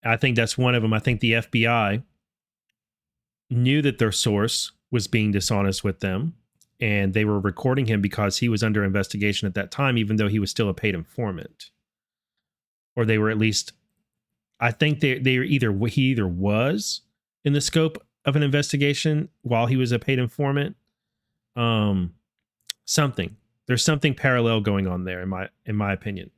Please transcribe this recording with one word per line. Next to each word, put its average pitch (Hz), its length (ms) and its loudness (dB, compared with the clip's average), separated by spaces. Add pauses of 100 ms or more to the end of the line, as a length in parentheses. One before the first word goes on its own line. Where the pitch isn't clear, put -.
I 113 140 0
think 127 180 2
that's 113 240 0
one 123 160 2
of 120 80 2
them. 110 120 2
I 110 40 2
think 117 220 -2
the 113 140 2
F 117 160 -2
B 113 160 2
I 113 360 2 (1500)
knew 127 320 2
that 139 160 2
their 110 140 2
source 104 600 0 (180)
was 117 160 0
being 107 240 2
dishonest 98 540 0
with 98 160 -4
them, 104 340 -4 (460)
and 101 320 0
they 107 120 2
were 104 140 2
recording 123 480 0
him 110 140 2
because 101 380 0
he 120 100 0
was 110 140 0
under 107 200 2
investigation 101 640 -2
at 92 80 -4
that 98 160 -6
time, 135 280 0
even 110 180 0
though 107 120 2
he 107 100 0
was 98 120 -2
still 110 180 0
a 92 60 -2
paid 101 200 -2
informant. 90 760 -8 (1300)
Or 120 80 0
they 110 140 2
were 107 120 2
at 110 80 -2
least, 107 340 0 (880)
I 120 120 0
think 151 300 0
they, 131 180 0
they 131 140 0
either, 127 400 0 (140)
he 131 160 0
either 123 240 2
was 104 760 -2 (420)
in 143 80 2
the 143 80 2
scope 160 380 0 (260)
of 143 120 0
an 151 60 2
investigation 143 880 0 (140)
while 117 240 0
he 127 100 2
was 127 160 2
a 120 60 2
paid 131 200 0
informant. 139 580 -2 (800)
Um, 107 580 2 (680)
something. 135 520 -2 (300)
There's 123 180 0
something 139 300 2
parallel 117 460 2
going 98 260 0
on 90 180 -4
there, 92 180 -6
in 92 60 -6
my, 95 200 -6 (160)
in 107 100 -6
my 101 180 0
opinion. 98 460 -8